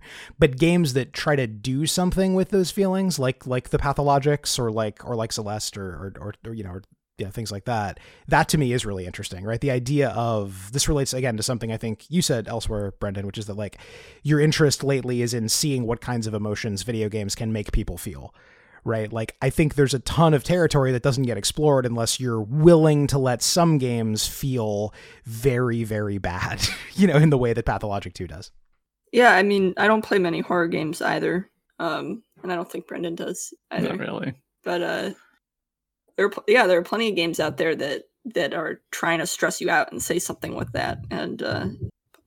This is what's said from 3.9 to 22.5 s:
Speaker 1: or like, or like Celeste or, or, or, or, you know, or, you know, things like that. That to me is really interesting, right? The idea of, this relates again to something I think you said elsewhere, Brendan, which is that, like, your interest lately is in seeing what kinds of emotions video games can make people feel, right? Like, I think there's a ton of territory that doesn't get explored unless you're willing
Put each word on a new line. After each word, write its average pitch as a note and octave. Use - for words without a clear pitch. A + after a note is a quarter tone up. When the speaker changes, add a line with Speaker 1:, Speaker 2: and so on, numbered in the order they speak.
Speaker 1:
or A#2
like, A2
or B2
like A2+
Celeste G#2+
or, G2
or, F#2
or, G#2
or, A2+
you A2
know, F#2+
or, F#2+
you A2
know, F#2+
things A2+
like G2+
that. G#2+
That D3+
to D#3+
me B2+
is B2
really F#2+
interesting, F#2
right? A2
The C#3
idea B2+
of, G#2
this C3+
relates C#3+
again B2+
to G#2+
something A#2
I A2+
think A2
you E3+
said A#2
elsewhere, G#2+
Brendan, G2+
which G2
is G#2
that, G2+
like, G#2
your D3
interest D3
lately B2
is A#2+
in A2
seeing C3
what A#2
kinds A#2
of G#2+
emotions G#2
video G#2+
games G2+
can A2
make G#2+
people F#2+
feel, C#2
right? A2
Like, A2+
I C3+
think D#3
there's C#3
a C3
ton D#3+
of C#3
territory D3
that B2
doesn't C3+
get A#2
explored C3+
unless A#2
you're A#2+
willing D3+